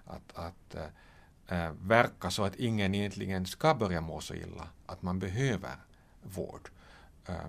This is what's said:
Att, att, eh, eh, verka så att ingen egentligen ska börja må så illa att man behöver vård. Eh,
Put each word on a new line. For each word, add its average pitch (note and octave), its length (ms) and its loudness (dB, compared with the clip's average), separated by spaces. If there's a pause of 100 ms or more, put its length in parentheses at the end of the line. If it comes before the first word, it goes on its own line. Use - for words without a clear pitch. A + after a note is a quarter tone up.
Att, - 300 -14
att, - 400 -10
eh, E2 100 -6 (800)
eh, D#2+ 80 -2
verka G#2+ 580 4
så G#2 140 2
att F#2+ 120 0
ingen G#2 380 2
egentligen G2 520 0
ska D#3 280 4
börja F#2 260 2
må D#2 200 -4
så - 140 -8
illa E2+ 340 -8 (180)
att - 160 -10
man F2+ 160 0
behöver G2+ 580 0 (460)
vård. - 460 -8 (580)
Eh, F#2 80 -4 (140)